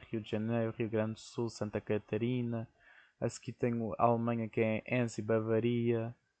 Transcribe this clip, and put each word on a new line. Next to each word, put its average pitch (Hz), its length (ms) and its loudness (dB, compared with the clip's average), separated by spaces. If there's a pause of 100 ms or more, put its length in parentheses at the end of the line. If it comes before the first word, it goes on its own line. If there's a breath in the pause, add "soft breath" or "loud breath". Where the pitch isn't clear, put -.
Rio 113 140 -4
de - 80 -14
Janeiro, 113 440 0
Rio 113 140 -2
Grande 110 260 0
do - 60 -12
Sul, 117 300 -4
Santa 104 320 -4
Catarina, 117 840 -2 (540 soft breath)
A 120 80 0
seguir - 260 -6
tenho 117 440 0
a 117 60 4
Alemanha, 117 440 2
que 117 120 -2
é 110 260 2
Hesse 120 340 0
e 107 40 -6
Bavaria. 113 920 2 (260)